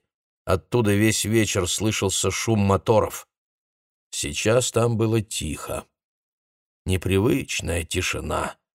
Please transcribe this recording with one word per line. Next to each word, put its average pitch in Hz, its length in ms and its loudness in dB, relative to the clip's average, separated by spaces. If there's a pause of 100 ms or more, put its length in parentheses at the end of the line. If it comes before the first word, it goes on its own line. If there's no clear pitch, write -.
(440)
Оттуда 104 480 0
весь 104 320 2
вечер 101 440 0
слышался 101 640 0
шум 113 260 0
моторов. 98 720 2 (800)
Сейчас 110 640 0
там 117 240 2
было 113 240 2
тихо. 76 640 -8 (1000)
Непривычная 92 1000 0
тишина 78 720 -4 (180)